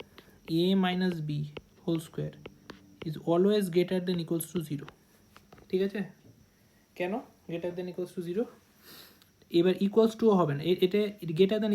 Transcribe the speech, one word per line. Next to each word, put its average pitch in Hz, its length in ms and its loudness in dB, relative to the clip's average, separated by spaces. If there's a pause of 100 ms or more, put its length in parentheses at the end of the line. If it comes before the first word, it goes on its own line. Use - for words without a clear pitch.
(600)
a - 20 4 (220)
minus 180 320 0 (120)
b - 20 -4 (520)
whole 160 260 -2
square 151 280 -8 (720)
is 156 60 -6 (160)
always 196 340 4 (100)
greater 180 320 0
than 180 180 -2
equals 165 280 -4
to 185 60 -4 (100)
zero, 143 180 -8 (840)
ঠিক 190 180 0
আছে? 202 140 -6 (1000)
কেন 180 140 -4 (360)
greater 170 280 -6
than 180 160 -8
equals 175 220 -8
to 190 140 -8
zero? 202 160 -2 (1120)
এবার 180 160 6 (120)
equals 220 340 4
to 226 60 4 (140)
হবে 151 180 2
না, 151 120 -10
এ-, 180 160 0
এটা 202 140 2 (380)
greater 196 240 4
than 208 120 2